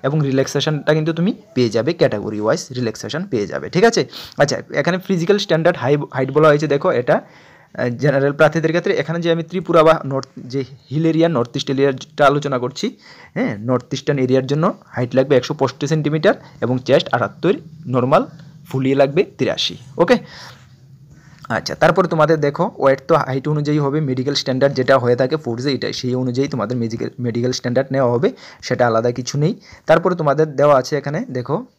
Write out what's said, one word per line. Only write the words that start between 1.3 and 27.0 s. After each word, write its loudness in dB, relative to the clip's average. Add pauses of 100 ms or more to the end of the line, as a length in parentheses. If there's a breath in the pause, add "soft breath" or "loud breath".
পেয়ে 2
যাবে, 0 (100)
ক্যাটাগরি 0
ওয়াইজ 0 (140)
রিল্যাক্সেশন -6
পেয়ে -2
যাবে, -8
ঠিক 4
আছে? 0 (400 loud breath)
আচ্ছা, 0 (240)
এখানে -2 (100)
ফিজিক্যাল 0
স্ট্যান্ডার্ড 2
হাই-, 0
হাইট -2
বলা 6
হয়েছে, 2
দেখো 0 (120)
এটা, 2
আহ, -10 (140)
জেনারেল 2
প্রার্থীদের 2
ক্ষেত্রে। 0 (100)
এখানে -4
যে 0
আমি -2
ত্রিপুরা 0
বা 6 (160)
নর্থ, -6 (220)
যে -4 (300)
হিল -2
এরিয়া, 4
নর্থ -2
ইস্ট -6
এরিয়াটা 0
আলোচনা -2
করছি, -6 (500 loud breath)
হ্যাঁ, -2 (160)
নর্থ 0
ইস্টার্ন -2
এরিয়ার 2
জন্য 0 (300)
হাইট -4
লাগবে 2
একশো -2
পঁয়ষট্টি -2
সেন্টিমিটার 0 (300 loud breath)
এবং 0 (140)
চেস্ট 4 (100)
আটাত্তর, -2 (400)
নর্মাল 2 (460 loud breath)
ফুলিয়ে 0
লাগবে 2 (160)
তিরাশি। -4 (260)
ওকে, 4 (1400 loud breath)
আচ্ছা, -6
তারপরে 4
তোমাদের 4 (100)
দেখো -2 (180)
ওয়েট 2
তো 4 (120)
হাইট -4
অনুযায়ী 0
হবে, 0 (100)
মেডিকেল -2
স্ট্যান্ডার্ড 0
যেটা 4
হয়ে 4
থাকে 0
ফোর্সে, -4
এটা -6 (120)
সেই -4
অনুযায়ী -2
তোমাদের -4
মেডিকেল, -6 (160)